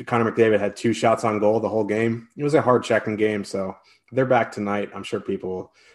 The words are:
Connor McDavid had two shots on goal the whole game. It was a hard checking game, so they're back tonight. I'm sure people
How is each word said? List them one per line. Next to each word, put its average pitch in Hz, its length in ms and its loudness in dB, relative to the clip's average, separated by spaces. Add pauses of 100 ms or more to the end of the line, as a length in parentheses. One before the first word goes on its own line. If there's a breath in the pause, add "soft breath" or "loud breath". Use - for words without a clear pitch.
Connor 113 260 0
McDavid 110 280 4
had 101 160 -4
two 117 180 0
shots 113 300 0
on 110 160 0
goal 107 200 2
the 107 100 -2
whole 110 140 0
game. 113 440 -2 (100)
It 143 60 -8
was 147 120 0
a 143 60 4
hard 120 220 4
checking 107 340 0
game, 107 260 0
so 95 320 -8 (360 soft breath)
they're 131 140 2
back 120 260 2
tonight. 104 440 -4
I'm 101 80 -12
sure 104 160 -6
people 95 540 -8 (220 soft breath)